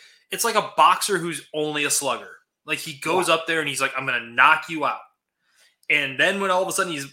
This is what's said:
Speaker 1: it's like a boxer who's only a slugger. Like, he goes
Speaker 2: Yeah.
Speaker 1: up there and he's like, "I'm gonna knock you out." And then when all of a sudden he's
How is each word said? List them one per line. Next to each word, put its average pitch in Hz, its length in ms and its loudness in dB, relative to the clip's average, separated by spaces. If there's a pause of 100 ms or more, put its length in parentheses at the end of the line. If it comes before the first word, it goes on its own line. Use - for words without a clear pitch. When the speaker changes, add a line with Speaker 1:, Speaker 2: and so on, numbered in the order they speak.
(320)
Speaker 1:
it's 190 120 -4
like 226 120 0
a 190 220 -2
boxer 180 400 4
who's 165 360 -6
only 151 320 -2
a 139 40 0
slugger. 117 460 -4 (300)
Like, 151 140 -4
he 160 140 -10
goes 165 360 0
Speaker 2:
Yeah. 165 60 6
Speaker 1:
up 160 120 -2
there 165 140 0
and 147 80 -2
he's 131 120 -4
like, 131 160 -2
"I'm 135 80 -6
gonna 120 200 -4
knock 127 440 4
you 156 160 -4
out." 120 160 -4 (880)
And 139 300 0
then 190 220 2
when 196 100 0
all 185 100 2
of 185 60 -2
a 165 40 -6
sudden 175 220 -2
he's 139 200 -8